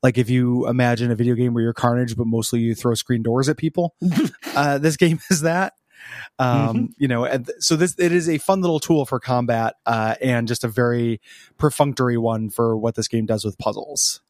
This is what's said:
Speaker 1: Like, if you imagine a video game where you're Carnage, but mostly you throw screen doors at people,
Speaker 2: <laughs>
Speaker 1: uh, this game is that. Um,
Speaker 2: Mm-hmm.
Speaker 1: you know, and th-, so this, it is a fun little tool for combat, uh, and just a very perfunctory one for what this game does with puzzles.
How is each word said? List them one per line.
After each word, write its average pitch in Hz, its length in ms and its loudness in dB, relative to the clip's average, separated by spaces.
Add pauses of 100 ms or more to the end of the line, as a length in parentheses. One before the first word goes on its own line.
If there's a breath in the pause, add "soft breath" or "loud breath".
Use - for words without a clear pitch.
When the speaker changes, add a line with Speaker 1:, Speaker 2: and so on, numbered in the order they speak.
Speaker 1:
Like, 127 160 4
if 117 120 0
you 123 360 2
imagine 120 440 2
a 117 40 2
video 120 200 0
game 120 180 0
where 117 100 0
you're 117 120 0
Carnage, 120 420 0
but 117 100 -2
mostly 113 340 -2
you 113 140 2
throw 120 200 0
screen 113 280 -2
doors 123 280 0
at 151 80 0
people, 165 360 -2 (300)
Speaker 2:
<laughs> - 320 -6
Speaker 1:
uh, 143 220 0
this 147 180 0
game 165 240 2 (100)
is 165 120 0
that. 170 320 -2 (640 loud breath)
Um, 131 100 2 (200)
Speaker 2:
Mm-hmm. 113 160 0 (140)
Speaker 1:
you 143 100 0
know, 120 180 0
and 131 200 -2
th-, - 140 -8
so - 160 0
this, 170 220 0
it 175 140 2
is 170 160 2
a 156 100 0
fun 190 240 0
little 165 180 0
tool 151 240 0
for 123 160 -4
combat, 120 540 0 (100)
uh, 113 380 0
and 120 260 0
just 117 160 -4
a 123 40 0
very 117 520 0 (380 loud breath)
perfunctory 131 580 0
one 113 340 0
for 113 280 0
what 113 160 -2
this 113 140 -4
game 113 180 0
does 110 180 0
with 104 140 -4
puzzles. - 720 -4